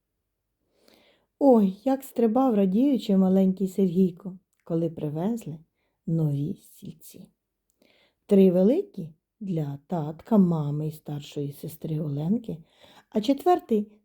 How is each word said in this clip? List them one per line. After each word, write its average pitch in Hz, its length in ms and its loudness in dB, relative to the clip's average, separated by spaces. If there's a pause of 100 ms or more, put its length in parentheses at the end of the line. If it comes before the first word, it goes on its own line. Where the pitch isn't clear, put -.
(1400)
Ой, 226 440 4
як 269 200 -2
стрибав, 233 520 0
радіючи, 202 600 2
маленький 190 500 2
Сергійко, 185 720 -2 (240)
коли 165 260 -2
привезли 165 720 -6 (460)
нові 147 500 -2
стільці. - 760 -20 (960)
Три 196 260 6
великі 190 580 0 (300)
для 156 480 -6
татка, 160 500 -4
мами 156 500 0
і 151 40 -8
старшої 147 640 -10
сестри 156 460 -8
Оленки, 160 580 -4 (520)
а 220 120 -2
четвертий 277 720 0 (140)